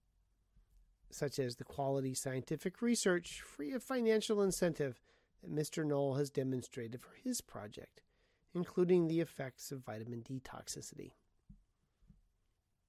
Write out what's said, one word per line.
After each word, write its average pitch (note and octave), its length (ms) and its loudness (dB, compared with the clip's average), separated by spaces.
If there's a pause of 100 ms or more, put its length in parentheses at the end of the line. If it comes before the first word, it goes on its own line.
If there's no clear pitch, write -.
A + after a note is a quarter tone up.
(1080)
such - 300 -2
as B2 160 -2
the - 80 -14
quality C3+ 500 0
scientific C3+ 680 -4
research G3+ 600 2
free C#4+ 300 -8
of C4 120 -4
financial A3 580 4
incentive E3+ 580 2 (420)
that F3+ 80 -12
Mister D3+ 360 0
Knoll C#3 300 2
has C#3+ 140 0
demonstrated B2+ 720 -2
for - 120 -20
his B3 260 -4
project, - 640 -12 (520)
including F3 540 6
the E3 140 4
effects - 500 -6
of C3+ 80 -6
vitamin A#2 420 -6
D C3 200 -8
toxicity." - 720 -12 (1700)